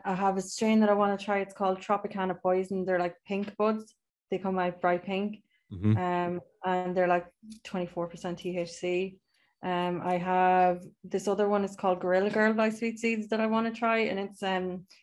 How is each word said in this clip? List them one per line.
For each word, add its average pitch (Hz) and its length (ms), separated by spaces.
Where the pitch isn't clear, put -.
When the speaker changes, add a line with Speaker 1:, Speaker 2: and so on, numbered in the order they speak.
Speaker 1:
I 196 100
have 190 220
a 190 60
strain 220 380
that 214 80
I 202 60
wanna 202 240
try. 202 200
It's 196 160
called 190 260
Tropicana 196 600
Poison. 185 440
They're, 185 140
like, 175 180
pink 202 300
buds. 220 380
They 190 80
come 190 200
out 180 220
bright 175 240
pink. 202 380
Speaker 2:
Mm-hmm. 104 260
Speaker 1:
Um, 175 420
and 180 320
they're, 180 120
like, 175 180
twenty-four 175 440
percent 175 300
T 180 180
H 170 140
C. 180 480
Um, 175 380
I 180 140
have 185 640
this 185 240
other 202 200
one. 202 160
It's 196 120
called 185 240
Gorilla 185 300
Girl 214 240
by 220 160
Sweet 220 280
Seeds 220 300
that 220 120
I 220 60
wanna 226 260
try, 226 260
and 214 200
it's, 196 240
um, 185 440